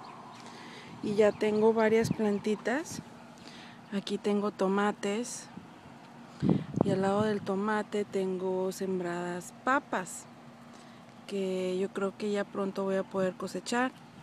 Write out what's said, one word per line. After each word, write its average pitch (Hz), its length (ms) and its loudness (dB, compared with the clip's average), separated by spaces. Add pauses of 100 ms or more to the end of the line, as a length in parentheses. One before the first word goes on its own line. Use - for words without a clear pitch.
(1040)
y 214 100 0
ya 208 160 8
tengo 214 420 6
varias 226 380 6
plantitas. 214 920 0 (920)
Aquí 202 260 -2
tengo 208 320 2
tomates 202 960 0 (1400)
y 196 80 6
al 190 120 2
lado 196 200 2
del 214 200 0
tomate 208 600 -2
tengo 185 680 -2
sembradas 175 920 -4
papas, 262 640 -2 (1040)
que 185 500 0
yo 190 120 0
creo 196 280 -2
que 208 140 0
ya 202 100 2
pronto 196 400 -2
voy 190 140 2
a 190 80 2
poder 190 300 0
cosechar. 240 580 -2 (300)